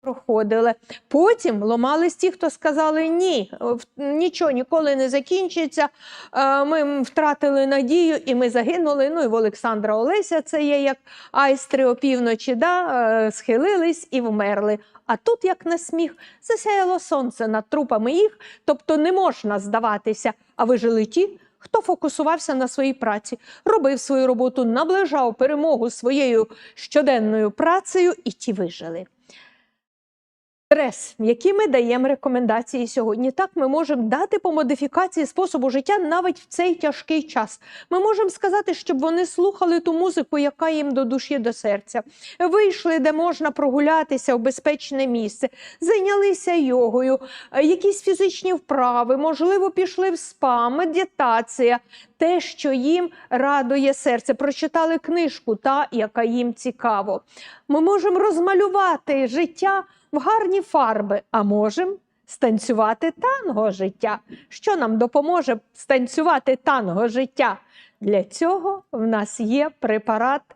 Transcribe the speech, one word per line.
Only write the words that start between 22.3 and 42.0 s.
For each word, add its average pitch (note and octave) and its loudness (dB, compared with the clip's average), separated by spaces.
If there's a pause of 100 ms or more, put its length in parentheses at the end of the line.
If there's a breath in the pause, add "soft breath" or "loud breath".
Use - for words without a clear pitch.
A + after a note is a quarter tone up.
на C4 0
своїй C4+ 0
праці, A3+ -4 (260 loud breath)
робив C#4 2
свою C4 2
роботу, B3+ 0
наближав C#4 0
перемогу C#4+ 0
своєю A#3+ 2 (280 loud breath)
щоденною A3 0
працею, F4 2 (100)
і A3+ -2
ті - -8
вижили. F3 -8 (1700 soft breath)
Стрес. D4 0
Які A#3 2
ми G#4+ 2
даємо B3 2
рекомендації B3 -2
сьогодні? A#3 -2
Так, F#4 -2
ми C4+ 0
можемо C#4+ -2
дати D4+ -2
по E4+ -2
модифікації D4+ -2
способу C#4+ -2
життя C#4 0
навіть F4 -2
в - -20
цей F4 0
тяжкий D#4 -4
час. B3+ -6 (300 loud breath)
Ми F4+ 0
можемо G#4 2
сказати, F#4+ -2
щоб - -4
вони E4 0
слухали F4 0
ту E4+ -2
музику, E4 -2
яка C#4+ 0
їм D4 -2
до C4 0
душі, C4 -4
до A3+ -2
серця. G#3+ -4 (360 loud breath)